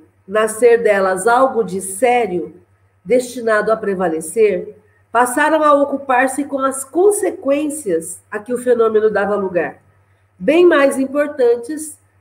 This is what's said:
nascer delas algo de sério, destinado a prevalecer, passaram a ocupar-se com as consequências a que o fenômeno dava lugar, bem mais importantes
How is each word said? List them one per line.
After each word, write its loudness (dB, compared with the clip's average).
nascer 2
delas 0
algo 2
de -6
sério, -2
destinado 0
a 2
prevalecer, -2
passaram 0
a 4
ocupar-se -2
com -6
as -4
consequências -2
a -8
que -8
o -4
fenômeno 2
dava -2
lugar, -4
bem 4
mais 4
importantes -2